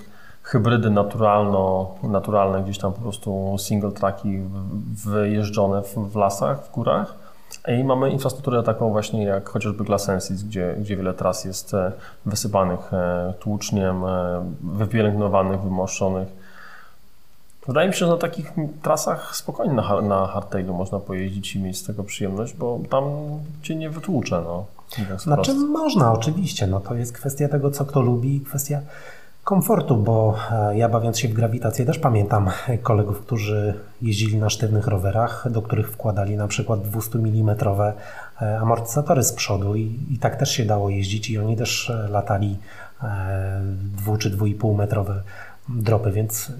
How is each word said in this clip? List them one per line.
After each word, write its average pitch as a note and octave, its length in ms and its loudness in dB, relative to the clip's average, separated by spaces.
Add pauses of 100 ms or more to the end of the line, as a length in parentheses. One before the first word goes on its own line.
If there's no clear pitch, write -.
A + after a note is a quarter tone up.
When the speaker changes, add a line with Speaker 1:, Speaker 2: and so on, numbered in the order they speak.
(440)
Speaker 1:
hybrydy A#2 460 4
naturalno-, G2+ 1000 4 (160)
naturalne, G2 600 2
gdzieś G2 140 -4
tam F#2+ 160 -2
po A2+ 80 -8
prostu G2 580 -2
single G2+ 320 0
tracki G2 460 -2
w-, G#2 720 -6
wyjeżdżone G#2 720 2
w, G2+ 300 -4
w A2 40 -6
lasach, B2 500 2
w - 60 -18
górach. - 440 0 (520)
I B2 160 2
mamy C3+ 260 2
infrastrukturę B2+ 540 0
taką A2+ 260 2
właśnie G#2+ 340 0
jak G2 260 0
chociażby G#2 340 -2
Glasensis, G2 600 0
gdzie, F#2 360 -2
gdzie G2+ 180 -2
wiele F#2+ 160 -2
tras F#2 320 0
jest, - 280 -8
e, F#2+ 180 2 (340)
wysypanych, G2 680 0
e, F2+ 460 0
tłuczniem, F#2+ 680 0
e, F2+ 400 -2 (180)
wypielęgnowanych, G2+ 960 2
wymoszczonych. F#2+ 840 -2 (1200)
Wydaje D3 200 4
mi F#3 60 2
się, - 60 -2
że F3 80 4
na E3+ 100 6
takich E3+ 360 -4 (280)
trasach D#3 540 0
spokojnie C#3+ 380 -2
na A2 80 4
har-, G2+ 220 2
na G2 240 4
hardtailu F#2+ 460 -4
można F#2+ 260 -2
pojeździć F#2+ 560 -4
i G2+ 40 -2
mieć F#2 180 -4
z - 60 -8
tego G#2 200 -6
przyjemność, G2+ 500 -4
bo A#2+ 260 -4 (100)
tam C3+ 140 2 (580)
cię D#3+ 140 -6
nie D#3+ 140 -6
wytłucze, D3 560 -2
no, F2 200 -6 (340)
mówiąc F#2+ 240 -4
Speaker 2:
Znaczy D3 280 4
Speaker 1:
wprost. C#4+ 180 2
Speaker 2:
można, C4+ 440 4
oczywiście, D3 540 0
no, F#2+ 120 0
to A#2+ 160 -4
jest A#2+ 180 -4
kwestia C#3+ 340 -2
tego, C#3+ 240 2
co C#3+ 140 -2
kto C#3+ 160 2
lubi B2 340 2
i C#3 60 0
kwestia C#3+ 380 -4 (640)
komfortu, F3 540 4
bo, A2 380 4 (160)
e, G#2 260 2
ja A#2 120 6
bawiąc A2+ 300 2
się C3 80 2
w A2 60 0
grawitację A2+ 520 2
też - 140 2
pamiętam G#2 500 4 (340)
kolegów, G#2 380 2
którzy G#2 520 0 (280)
jeździli A2 360 2
na G#2+ 120 4
sztywnych G#2+ 380 2
rowerach, G#2 600 2
do A2+ 120 0
których A2 300 0
wkładali G#2 460 0
na G#2 100 0
przykład G#2 340 0
dwustumilimetrowe, G#2+ 1120 2 (480)
e, A2 180 0
amortyzatory A#2 640 2
z - 100 0
przodu G2 420 0
i, A2+ 240 -2 (120)
i A#2 80 -2
tak A#2 160 0
też - 160 0
się A#2+ 140 0
dało G2+ 240 2
jeździć G2 400 -2
i A2 80 -2
oni A2 200 0
też, - 320 -2
e, A2 200 -2
latali, G2+ 480 2 (460)
e, G2 580 -2 (360)
dwu G#2 200 2
czy A2 120 0
dwu G2+ 160 2
i G#2 80 2
pół G#2+ 200 2
metrowe G2+ 480 2 (480)
dropy, A2 420 2
więc A2 480 -2